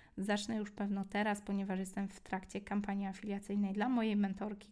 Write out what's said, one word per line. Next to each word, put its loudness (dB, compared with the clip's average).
Zacznę 0
już -2
pewno -2
teraz, 2
ponieważ 0
jestem -2
w -12
trakcie -4
kampanii 0
afiliacyjnej 0
dla 2
mojej 4
mentorki, 0